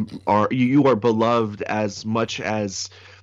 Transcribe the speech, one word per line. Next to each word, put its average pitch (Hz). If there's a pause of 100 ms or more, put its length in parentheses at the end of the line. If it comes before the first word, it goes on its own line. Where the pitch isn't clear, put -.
(260)
are, 104
you, 127
you 135
are 127
beloved 113
as 104
much 110
as, 104 (340)